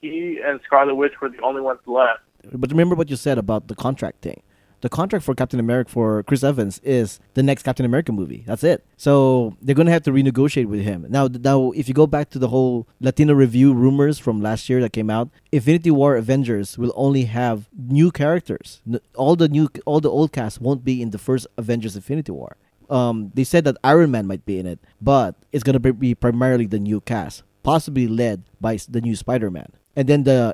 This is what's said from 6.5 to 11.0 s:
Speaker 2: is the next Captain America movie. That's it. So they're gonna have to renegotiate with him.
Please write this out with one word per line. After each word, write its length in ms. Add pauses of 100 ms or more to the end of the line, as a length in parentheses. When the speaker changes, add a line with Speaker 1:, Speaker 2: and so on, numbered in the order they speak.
Speaker 2:
is 360 (140)
the 80
next 220
Captain 240
America 240
movie. 340
That's 180
it. 200 (140)
So 640
they're 140
gonna 160
have 140
to 80
renegotiate 560
with 140
him. 280